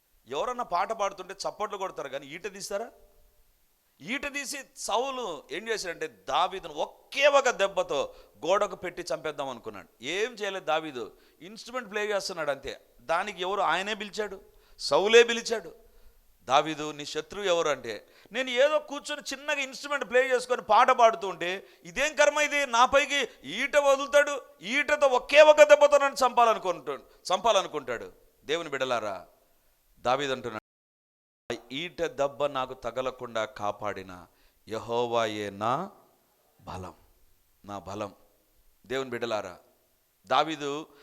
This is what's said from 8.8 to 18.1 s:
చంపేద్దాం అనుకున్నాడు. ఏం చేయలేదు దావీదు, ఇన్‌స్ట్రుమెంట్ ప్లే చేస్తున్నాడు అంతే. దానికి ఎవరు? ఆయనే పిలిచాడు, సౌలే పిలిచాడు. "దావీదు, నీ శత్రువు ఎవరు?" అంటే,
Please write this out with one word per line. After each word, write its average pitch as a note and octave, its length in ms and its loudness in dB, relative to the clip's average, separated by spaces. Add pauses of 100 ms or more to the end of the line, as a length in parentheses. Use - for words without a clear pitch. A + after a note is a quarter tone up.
చంపేద్దాం D3 340 -6
అనుకున్నాడు. G#2+ 400 -12 (160)
ఏం G3 280 -4
చేయలేదు G3 320 -8
దావీదు, D3+ 480 -4 (300)
ఇన్‌స్ట్రుమెంట్ A3+ 480 -12
ప్లే G#3 160 -4
చేస్తున్నాడు F#3+ 440 -4
అంతే. C3+ 300 -8 (200)
దానికి F3+ 420 -4
ఎవరు? G3 180 -2
ఆయనే F#3 340 0
పిలిచాడు, G3 460 -8 (380)
సౌలే G#3 440 6
పిలిచాడు. A3+ 520 -4 (720)
"దావీదు, D3+ 480 2
నీ D3 140 -12
శత్రువు E3+ 380 -8
ఎవరు?" E3+ 240 2
అంటే, A#2 380 -6 (260)